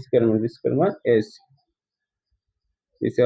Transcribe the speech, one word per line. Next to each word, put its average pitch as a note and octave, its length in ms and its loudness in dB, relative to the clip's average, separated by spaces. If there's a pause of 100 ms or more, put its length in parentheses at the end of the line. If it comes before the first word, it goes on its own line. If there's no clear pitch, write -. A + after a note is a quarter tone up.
স্কয়ার B2 240 0
মান, A2 180 2
বি A#2 120 -4
স্কয়ার A#2+ 240 -4
মান F#3+ 120 0 (220)
এ - 20 4 (120)
সি, - 120 -20 (1600)
নিচে A2 240 -2